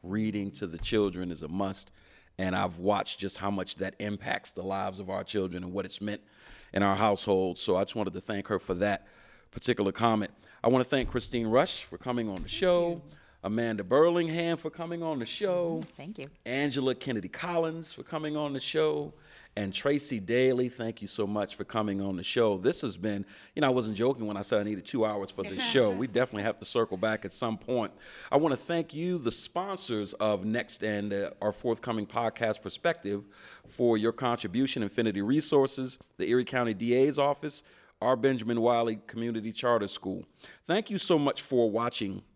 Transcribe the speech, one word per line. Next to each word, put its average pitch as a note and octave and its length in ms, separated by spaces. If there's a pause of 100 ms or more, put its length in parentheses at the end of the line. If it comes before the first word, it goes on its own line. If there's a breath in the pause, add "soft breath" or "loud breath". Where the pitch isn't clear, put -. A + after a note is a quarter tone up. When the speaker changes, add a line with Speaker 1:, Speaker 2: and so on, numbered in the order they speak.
Speaker 1:
Reading G2+ 500
to - 140
the E2 120
children F#2 520
is E2 120
a D2+ 60
must. F#2+ 420 (500 soft breath)
And F#3 140
I've E3 240
watched - 400
just F#2+ 200
how G2 120
much F#2+ 260
that F#2+ 220
impacts G#2 540
the F2+ 100
lives F#2+ 380
of F#2+ 100
our F#2+ 140
children F#2 400
and F2+ 80
what F#2 120
it's - 160
meant G#2 200 (520 loud breath)
in G2 120
our G2 100
household. F#2+ 640
So F#2 180
I F#2+ 60
just - 140
wanted F#2+ 160
to F#2 80
thank G2+ 260
her G2 140
for F#2+ 140
that G2 340 (420 loud breath)
particular G#2 400
comment. A2 400 (320 loud breath)
I A2+ 60
wanna B2+ 160
thank B2+ 260
Christine A#2 380
Rush C3 360
for - 140
coming A#2+ 300
on G2 80
the F2+ 60
Speaker 2:
Thank - 80
Speaker 1:
show. F3 400
Speaker 2:
you. E3+ 120 (420 loud breath)
Speaker 1:
Amanda A2 400
Burlingham E3 720
for D#3 140
coming E3+ 320
on D#3+ 160
the A#2 80
show. F3+ 560
Speaker 3:
Mm-hmm. - 140
Thank D#3+ 220
you. C#3 80 (200)
Speaker 1:
Angela C3 480
Kennedy A2+ 340
Collins E3 640
for - 120
coming D#3 320
on D3 160
the C3+ 80
show. D#3 520 (440 loud breath)
And G2 160
Tracy C#3 480
Daly, B2 480
thank A#2 340
you G2 60
so - 180
much G#2 300
for G2+ 80
coming G#2 360
on G2 160
the F2 60
show. G#2 360
This A#2 240
has G#2 140
been, G2+ 280 (320 loud breath)
you D3+ 60
know, C#3+ 60
I - 20
wasn't A2 260
joking A#2 300
when G#2 100
I G2+ 60
said G#2+ 180
I - 40
needed G#2 220
two A2+ 180
hours G2+ 280
for G2 100
this G2 200
Speaker 3:
<laughs> B3 100
Speaker 1:
show. A#2 180
We G2 160
definitely A2+ 380
have A2 160
to G#2 40
circle A2+ 320
back A2 280
at F#2+ 80
some A2 260
point. A#2+ 340 (380 loud breath)
I B2+ 60
wanna D3 200
thank E3 380
you, F3 240
the A#2 140
sponsors E3 840
of G#2 300
Next A2 400
and, G#2 280
uh, G2 180 (100)
our G#2 120
forthcoming A2+ 540
podcast, A#2 560
Perspective, G2+ 600 (420 loud breath)
for A#2+ 300
your A2 160
contribution, A#2+ 720
Infinity G2+ 380
Resources, C3+ 760 (200)
the - 100
Erie B2 160
County A#2+ 300
D A#2 200
A's C3+ 240
office, C#3+ 440 (380 soft breath)
our B2+ 160
Benjamin A#2 440
Wiley A#2 480
Community A2+ 440
Charter A2+ 360
School. - 360 (420 loud breath)
Thank G3+ 240
you G3 80
so E3+ 200
much C#3+ 240
for A#2+ 260
watching G#2 540 (140)